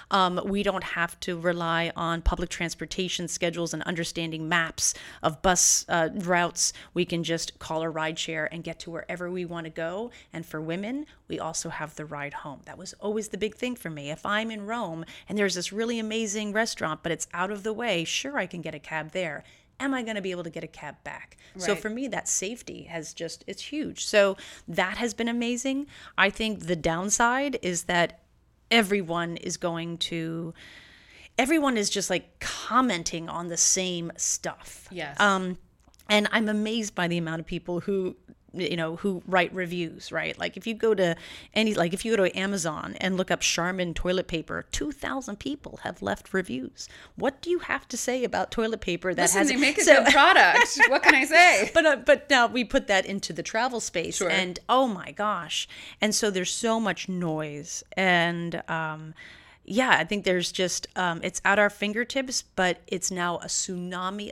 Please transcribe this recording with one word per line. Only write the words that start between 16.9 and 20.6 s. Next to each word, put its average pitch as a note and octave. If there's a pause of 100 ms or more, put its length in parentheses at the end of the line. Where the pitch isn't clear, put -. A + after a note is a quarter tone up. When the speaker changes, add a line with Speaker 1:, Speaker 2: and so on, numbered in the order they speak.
Speaker 1:
but E3+
it's D#3
out F3+
of G#3
the A3
way, G#3+
sure, C4+
I F#3+
can F3
get D#3
a D3
cab D#3
there. E3 (340)
Am C4+
I B3+
gonna G#3+
be F#3
able F3+
to E3+
get D#3+